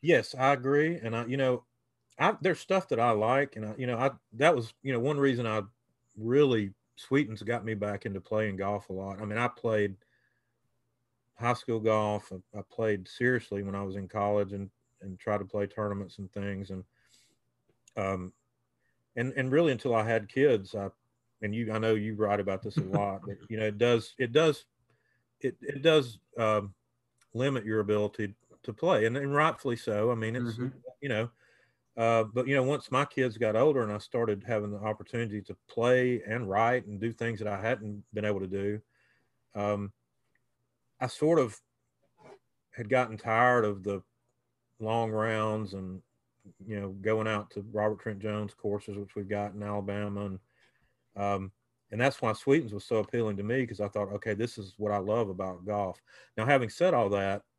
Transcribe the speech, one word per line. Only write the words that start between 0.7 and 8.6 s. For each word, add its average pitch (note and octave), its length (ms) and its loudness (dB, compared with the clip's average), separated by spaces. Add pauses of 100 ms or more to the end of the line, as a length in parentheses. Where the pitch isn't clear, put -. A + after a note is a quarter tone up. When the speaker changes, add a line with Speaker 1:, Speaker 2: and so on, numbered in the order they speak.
Speaker 1:
And A2+ 200 -4
I, A#2 100 -4
you B2+ 100 -2
know, B2+ 300 0 (520)
I, F#3 220 2
there's D#3+ 200 2
stuff F#3+ 280 0
that A#2 120 0
I A#2+ 100 4
like, A#2+ 460 2
and G#2+ 100 -6
I, G#2+ 100 -8
you B2+ 100 -4
know, A#2+ 120 -2
I, C3+ 140 2 (220)
that D3 200 6
was, A#2 180 -2 (100)
you C3+ 100 -4
know, A#2+ 80 0
one C#3+ 180 0
reason B2+ 280 2
I A2 160 0 (540)
really, A2+ 580 2 (220)
Sweetens A2 460 -2
got A2 220 -4
me A2 100 -4
back G2+ 320 -4
into G2 140 -6
playing G#2+ 360 -2
golf G2 320 -4